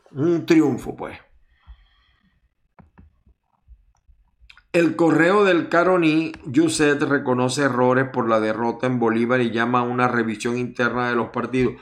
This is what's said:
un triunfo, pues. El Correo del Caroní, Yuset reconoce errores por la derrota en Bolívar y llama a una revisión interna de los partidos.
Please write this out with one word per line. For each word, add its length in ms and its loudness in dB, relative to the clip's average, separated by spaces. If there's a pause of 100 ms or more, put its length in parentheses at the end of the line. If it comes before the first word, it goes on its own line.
(120)
un 340 -2
triunfo, 480 2
pues. 240 -14 (3500)
El 240 2
Correo 480 4
del 240 2
Caroní, 640 2 (140)
Yuset 560 2
reconoce 600 0
errores 500 2
por 160 -2
la 120 2
derrota 480 -2
en 100 -2
Bolívar 420 0
y 120 -2
llama 280 0
a 20 -2
una 260 -2
revisión 500 -4
interna 500 -4
de 60 -2
los 140 -2
partidos. 540 -2